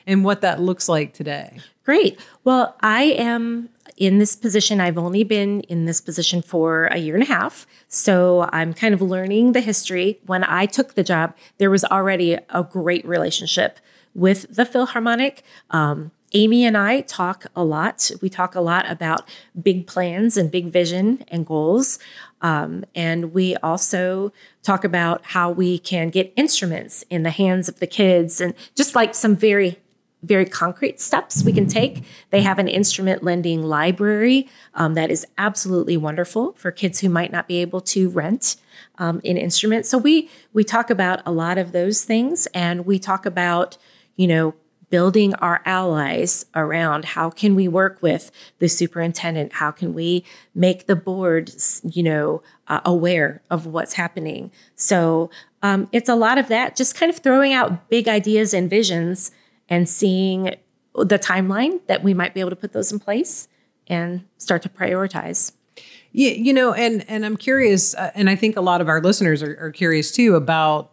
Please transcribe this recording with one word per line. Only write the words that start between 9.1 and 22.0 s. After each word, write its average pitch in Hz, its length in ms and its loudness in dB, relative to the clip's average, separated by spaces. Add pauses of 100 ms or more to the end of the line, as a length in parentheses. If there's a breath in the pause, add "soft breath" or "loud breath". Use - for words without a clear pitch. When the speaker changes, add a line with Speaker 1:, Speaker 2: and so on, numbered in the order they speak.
Speaker 2:
the 247 80 2
history. 196 640 -2
When 185 180 -2
I 180 220 0
took - 280 -2
the 190 100 0
job, 165 300 0 (240 soft breath)
there 196 120 2
was 190 140 4
already 185 540 0 (120)
a 180 140 -2
great 175 420 -4
relationship 170 720 -2 (360 soft breath)
with 190 400 2
the 240 100 2
Philharmonic. 247 800 -2 (280 soft breath)
Um, 151 400 -2 (240)
Amy 220 300 4
and 220 140 2
I 226 240 0
talk 185 520 -6
a 180 80 -2
lot. 160 480 -2 (120)
We 190 80 -2
talk 185 240 -4
a 185 80 -2
lot 175 280 0
about 165 380 -4 (320 loud breath)
big 180 260 0
plans 185 520 0
and 160 120 2
big 175 160 -2
vision 180 600 0
and 165 180 -4
goals. 165 520 2 (420 loud breath)